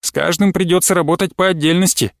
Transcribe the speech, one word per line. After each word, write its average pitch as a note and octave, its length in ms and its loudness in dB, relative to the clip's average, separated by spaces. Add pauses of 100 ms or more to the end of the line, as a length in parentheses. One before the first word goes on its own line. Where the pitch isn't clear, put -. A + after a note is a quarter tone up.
С - 100 -6
каждым E3+ 400 0
придётся F3+ 420 0
работать E3+ 400 0
по F#3+ 140 0
отдельности. E3+ 720 0